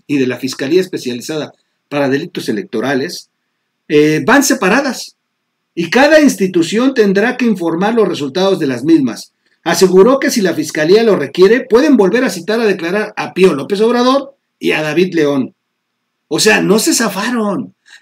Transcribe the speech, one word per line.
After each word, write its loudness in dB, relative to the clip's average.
y -2
de 0
la -6
Fiscalía -2
Especializada -8
para -2
Delitos -6
Electorales, -6
eh, 2
van 4
separadas -2
y -6
cada 4
institución 0
tendrá 0
que -2
informar -2
los 2
resultados -2
de -2
las -6
mismas. 0
Aseguró 4
que -2
si -2
la 0
Fiscalía 0
lo 4
requiere, 2
pueden 4
volver 2
a -2
citar -4
a -2
declarar -4
a -8
Pío 4
López -4
Obrador 0
y -2
a -2
David 0
León. -2
O -4
sea, 2
no 2
se -2
zafaron. -4